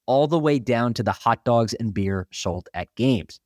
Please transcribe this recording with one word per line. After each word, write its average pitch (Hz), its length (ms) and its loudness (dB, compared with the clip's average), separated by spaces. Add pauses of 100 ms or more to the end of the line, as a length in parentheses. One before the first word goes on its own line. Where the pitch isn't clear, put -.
all 139 200 4
the 160 120 0
way 147 200 2
down 120 360 0
to - 80 -4
the 101 100 0
hot - 320 0
dogs 117 300 2
and 110 200 -6
beer 98 380 -2
sold 90 420 -6
at 87 220 -10
games. 117 500 -2